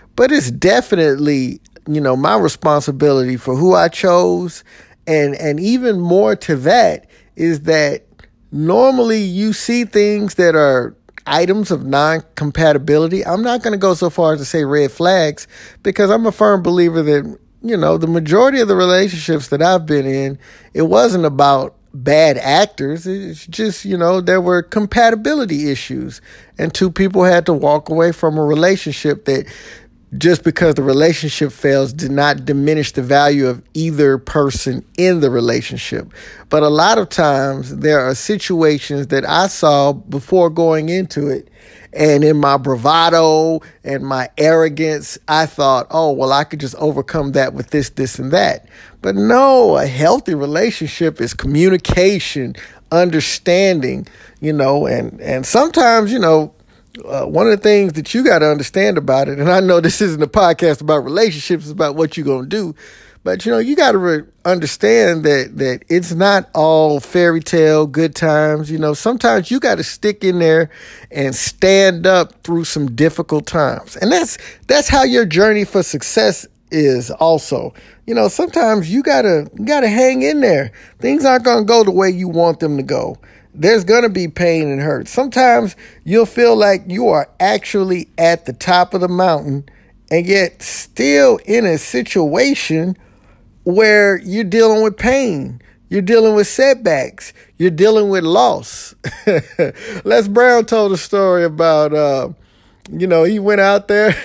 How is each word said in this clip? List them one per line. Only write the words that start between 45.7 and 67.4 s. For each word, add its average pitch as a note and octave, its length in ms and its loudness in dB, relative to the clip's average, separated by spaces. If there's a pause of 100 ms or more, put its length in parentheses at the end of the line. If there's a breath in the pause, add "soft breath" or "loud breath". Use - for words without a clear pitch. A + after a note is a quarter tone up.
"Oh, D#3+ 220 0
well, C3+ 200 -2
I C#3+ 120 2
could D3 160 -10
just C3+ 160 -10
overcome C#3+ 560 -4
that C3 220 0
with C3+ 160 -12
this, C#3+ 200 -2
this, - 280 -6
and C3 140 -8
that." - 360 -2 (320 loud breath)
But G3 160 -4
no, A#3+ 600 4
a C#3+ 80 0
healthy D#3+ 480 0
relationship D#3 840 -4
is A#2 120 -6
communication, F3+ 1200 0 (380 loud breath)
understanding, F3 1120 0 (340 loud breath)
you D3+ 120 -4
know, C#3+ 340 0
and, A#2+ 340 -6
and C3 260 -6
sometimes, A#3 640 2
you C4 60 -2
know, D#3 360 2 (500 soft breath)
uh, C#3 200 -8
one E3 220 0
of A3+ 60 4
the G3+ 100 0
things G3+ 320 2
that D3+ 180 -8
you A#3+ 100 0
gotta F3 240 4
understand E3 520 -2
about C3+ 300 0
it, C#3 100 -6
and D3 120 0
I F#3 100 4
know F3+ 200 4
this E3 200 0
isn't E3 220 -2
a D3 40 2
podcast E3+ 560 2
about D3+ 220 0
relationships, D#3+ 600 -2
it's D3+ 80 -14
about D3 220 -4
what D#3 220 -2
you D#3+ 80 -6
gonna C3+ 220 -4
do, F3 280 -6 (520 loud breath)
but, F#3 180 -4
you A3 60 -4
know, A#3 80 0
you A#3+ 160 -2
gotta C4 240 2
re-, E3+ 240 -2 (220)
understand F3 800 0
that, C#3+ 340 0
that B2+ 300 -4
it's E3+ 240 -2
not F#3+ 420 2
all D#3 460 2
fairy E3+ 400 0